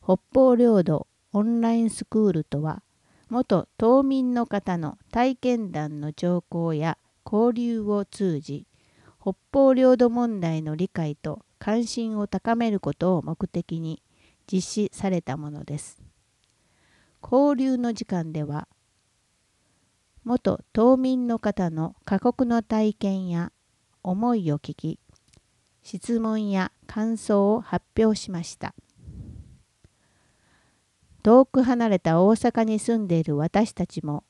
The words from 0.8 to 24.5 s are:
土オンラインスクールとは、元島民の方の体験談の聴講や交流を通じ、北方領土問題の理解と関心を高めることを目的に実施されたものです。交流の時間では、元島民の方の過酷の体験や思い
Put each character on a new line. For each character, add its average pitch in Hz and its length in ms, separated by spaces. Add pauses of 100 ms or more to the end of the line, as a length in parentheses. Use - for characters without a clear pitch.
土 160 260 (240)
オ 208 120
ン 233 180
ラ 226 120
イ 233 80
ン 220 100
ス - 120
ク 214 240
ー 190 40
ル 156 120
と 143 200
は、 156 180 (480)
元 226 380 (100)
島 247 260
民 262 300
の 240 140
方 196 300
の 156 200 (140)
体 247 240
験 233 360
談 151 300
の 151 100
聴 175 380
講 165 240
や 156 240 (260)
交 226 300
流 233 280
を 202 220
通 180 360
じ、 143 260 (560)
北 196 140 (180)
方 269 220
領 254 200
土 240 140
問 233 300
題 160 240
の 156 120
理 175 140
解 156 260
と - 300 (140)
関 226 260
心 220 320
を 208 80
高 226 300
め 233 160
る 196 80
こ - 160
と 180 220
を 147 40
目 165 260
的 170 320
に 160 220 (500)
実 185 100
施 208 300
さ 196 200
れ 175 100
た 135 160
も 151 140
の 147 120
で 147 140
す。 - 240 (1200)
交 285 320
流 262 220
の 240 160
時 - 120
間 165 280
で 151 100
は、 147 240 (1600)
元 233 360 (140)
島 247 240
民 254 300
の 226 120
方 196 300
の 160 260 (100)
過 196 140
酷 247 260
の 233 160
体 214 320
験 190 360
や 170 220 (520)
思 220 320
い 170 160